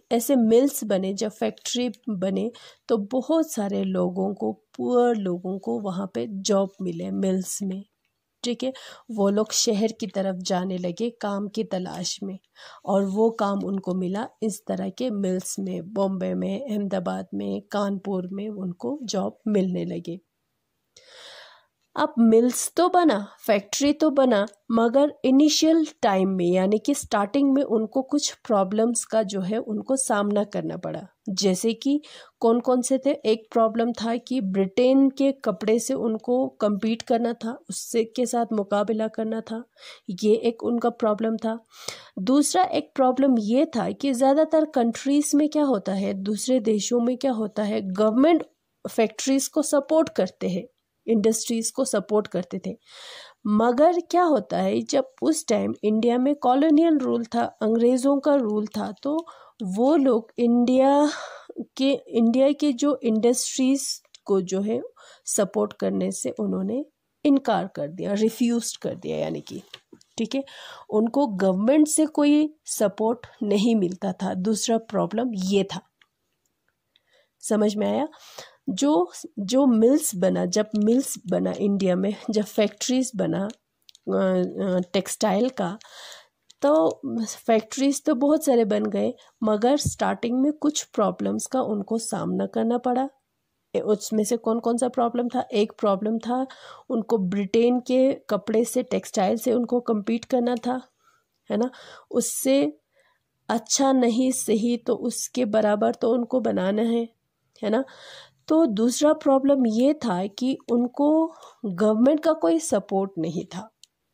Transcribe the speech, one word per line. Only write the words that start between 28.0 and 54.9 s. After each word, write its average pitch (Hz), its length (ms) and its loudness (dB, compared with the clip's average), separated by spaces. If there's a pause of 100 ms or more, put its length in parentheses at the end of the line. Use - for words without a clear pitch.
कुछ 285 320 -2
प्रॉब्लम्स 214 720 0
का 226 180 0
जो 196 180 -4
है 190 160 -2
उनको 214 380 -4
सामना 208 480 0
करना 170 340 -6
पड़ा। 165 300 -8 (220)
जैसे 196 440 0
कि 277 280 0 (380)
कौन 233 200 4
कौन 254 220 2
से 269 160 0
थे? 269 140 0
एक 226 400 -2
प्रॉब्लम 226 400 2
था 226 240 -4
कि 247 260 -4
ब्रिटेन 240 680 4
के 269 220 2
कपड़े 220 480 -2
से 247 140 -4
उनको 247 540 -2
कम्पीट 220 540 -2
करना 233 320 0
था, 233 360 -10
उससे - 340 -4
के 233 220 -2
साथ 233 280 -2
मुकाबला 208 540 0
करना 220 340 -6
था, 226 220 -10 (460)
ये 208 260 2
एक 226 280 -2
उनका 233 260 0
प्रॉब्लम 226 480 0
था। 226 280 -6 (540)
दूसरा 277 440 2
एक - 320 -2
प्रॉब्लम 254 440 4
ये 226 260 2
था 220 260 -4
कि 269 220 -2
ज़्यादातर 311 520 4
कंट्रीज 277 680 0
में 294 140 4
क्या 302 140 0
होता 202 300 0
है, 196 200 -2
दूसरे 208 460 -2
देशों 214 400 0
में 240 180 0
क्या 269 140 -2
होता 214 320 -4
है, 214 180 -2
गवर्नमेंट 220 640 2 (460)
फैक्ट्रीज 240 580 0
को - 140 0
सपोर्ट 294 480 2
करते 190 400 -4
हैं, 180 160 -4 (440)
इंडस्ट्रीज 226 600 0
को - 140 -2
सपोर्ट 208 420 -2
करते 180 380 -6
थे। 190 120 -8 (720)
मगर 240 520 4
क्या 349 240 0
होता 240 340 0
है, 196 240 0
जब 247 260 -2 (140)